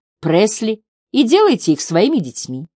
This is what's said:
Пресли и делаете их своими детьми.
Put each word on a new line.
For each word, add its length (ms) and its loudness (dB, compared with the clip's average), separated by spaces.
Пресли 640 0
и 140 2
делаете 480 2
их 80 -2
своими 380 0
детьми. 500 -10